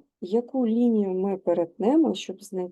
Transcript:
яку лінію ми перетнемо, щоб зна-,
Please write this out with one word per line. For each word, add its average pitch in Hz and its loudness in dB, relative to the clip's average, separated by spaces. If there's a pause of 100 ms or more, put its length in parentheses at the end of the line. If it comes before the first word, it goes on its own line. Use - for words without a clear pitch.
(220)
яку 240 -2
лінію 220 2
ми 185 -2
перетнемо, 190 2
щоб 190 -12
зна-, 180 -8